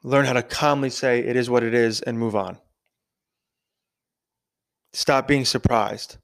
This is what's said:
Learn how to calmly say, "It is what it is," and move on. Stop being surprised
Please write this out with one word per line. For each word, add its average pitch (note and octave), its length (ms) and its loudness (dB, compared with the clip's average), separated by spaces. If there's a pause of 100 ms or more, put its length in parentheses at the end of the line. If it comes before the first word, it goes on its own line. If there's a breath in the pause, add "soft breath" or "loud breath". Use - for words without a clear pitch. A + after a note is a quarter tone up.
Learn C#3 220 2
how C3 80 0
to B2 100 0
calmly C#3+ 460 0
say, B2 300 0
"It A#2+ 180 -2
is B2 140 0
what B2 120 2
it A#2 120 -2
is," A#2 260 2
and A#2 180 -6
move A2+ 160 -2
on. F#2+ 220 -4 (2500)
Stop C3+ 340 0
being C#3 160 2
surprised G#2+ 800 -2